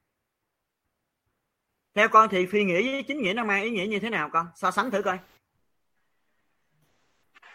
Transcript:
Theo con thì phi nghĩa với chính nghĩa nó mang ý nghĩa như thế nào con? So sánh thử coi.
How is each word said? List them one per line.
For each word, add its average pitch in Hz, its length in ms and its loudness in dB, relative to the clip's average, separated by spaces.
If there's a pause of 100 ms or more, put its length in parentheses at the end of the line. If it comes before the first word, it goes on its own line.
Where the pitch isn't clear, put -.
(1900)
Theo 214 160 2
con 220 200 8
thì 185 160 0
phi 208 180 0
nghĩa 185 180 2 (100)
với 277 120 -6
chính 285 180 -8
nghĩa 190 120 -2
nó 240 100 -2
mang 202 200 0
ý 226 60 -4
nghĩa 196 160 -4
như 208 140 -4
thế 208 100 -6
nào 160 200 -4
con? 165 260 -2
So 185 160 -2
sánh 226 200 -2
thử 202 100 0
coi. 185 180 -4 (2250)